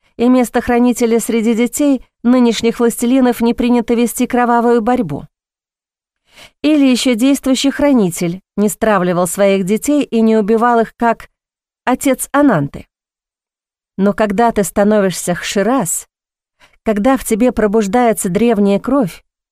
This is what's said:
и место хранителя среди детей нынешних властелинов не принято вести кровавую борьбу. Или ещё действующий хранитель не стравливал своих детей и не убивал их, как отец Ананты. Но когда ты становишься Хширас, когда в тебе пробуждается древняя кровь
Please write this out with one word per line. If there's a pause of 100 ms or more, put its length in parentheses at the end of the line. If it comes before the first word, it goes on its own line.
(160)
и
место
хранителя
среди
детей (200)
нынешних
властелинов
не
принято
вести
кровавую
борьбу. (1400)
Или
ещё
действующий
хранитель (160)
не
стравливал
своих
детей
и
не
убивал
их,
как (560)
отец
Ананты. (1120)
Но
когда
ты
становишься
Хширас, (760)
когда
в
тебе
пробуждается
древняя
кровь (280)